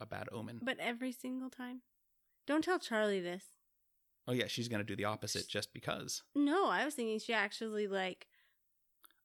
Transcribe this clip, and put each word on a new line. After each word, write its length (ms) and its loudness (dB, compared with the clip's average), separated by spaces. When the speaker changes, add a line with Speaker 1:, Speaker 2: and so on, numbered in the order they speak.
Speaker 1:
a 60 -10
bad 260 -6
omen. 280 -6
Speaker 2:
But 200 -2
every 320 -4
single 380 -6
time? 320 -10
Don't 160 6
tell 160 4
Charlie 400 2
this. 240 -4
Speaker 1:
Oh, 60 0
yeah, 160 4
she's 200 0
gonna 140 0
do 140 -2
the 80 0
opposite 440 0
just 240 -2
because. 520 -4
Speaker 2:
No, 340 4
I 160 4
was 100 -2
thinking 260 0
she 120 -2
actually, 540 0
like, 400 -2